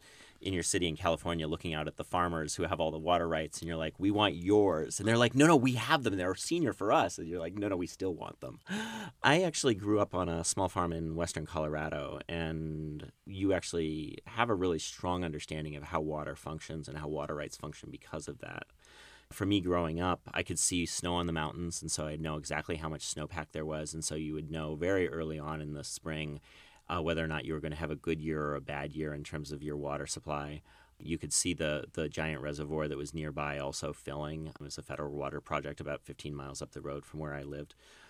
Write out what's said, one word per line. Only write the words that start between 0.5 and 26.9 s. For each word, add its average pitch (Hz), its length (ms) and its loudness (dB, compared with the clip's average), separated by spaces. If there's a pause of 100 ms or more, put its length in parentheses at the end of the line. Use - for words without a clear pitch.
your 87 100 2
city 87 260 2
in 76 80 0
California 85 520 2
looking 82 260 -2
out 76 120 -2
at 78 100 -8
the 80 80 -8
farmers 85 500 0
who 87 100 0
have 82 160 0
all 80 100 4
the 78 80 -4
water 85 300 4
rights, 80 320 0
and 82 80 -4
you're 82 80 -2
like, 80 220 -2
"We 98 120 4
want 101 240 4
yours." 90 640 4
And 101 100 0
they're 117 100 6
like, 123 160 6
"No, 139 120 10
no, 165 100 10
we 127 160 6
have 127 300 2
them. 101 140 2
They're 92 180 2
senior 160 380 2
for 101 200 2
us." 120 260 4
And 82 100 -6
you're 87 120 -2
like, 85 140 -4
"No, 104 140 0
no, 98 80 2
we 87 100 0
still 92 280 -2
want - 260 -10
them." - 180 -10 (640)
I 156 200 8
actually 147 320 4
grew 101 260 4
up 98 140 2
on 90 140 2
a 85 160 0
small 95 240 2
farm 87 240 2
in 80 220 -2
western 82 320 -2
Colorado, 76 840 -2
and 80 800 -4 (160)
you 98 260 2
actually 78 720 0
have 120 240 2
a 107 40 8
really 90 240 4
strong 90 460 0
understanding 76 520 -4
of 71 80 -8
how 80 160 0
water 76 360 -2
functions 78 520 -8
and 73 100 -8
how 76 100 -4
water 76 260 -2
rights 73 220 -6
function 80 340 -10
because - 380 -10
of 71 100 -10
that. 50 280 -10 (640)
For - 160 -2
me 101 140 6
growing 85 400 2
up, 90 220 2 (100)
I 90 100 0
could 87 160 -2
see 85 280 2
snow 87 280 -2
on 87 120 2
the 85 60 0
mountains, 82 500 -2
and 80 100 -4
so 78 140 -2
I'd 78 140 -4
know 78 160 -2
exactly 76 400 -2
how 78 120 -4
much 78 140 -6 (120)
snowpack 76 380 -6
there 80 140 -4
was, 78 260 -4
and 80 100 -6
so 76 120 -2
you 78 180 -4
would 76 180 -6
know 78 240 -4
very 87 340 4
early 78 300 -4
on 78 220 -4
in 76 140 -6
the 71 100 -8
spring, 78 560 -6 (480)
uh, 85 120 0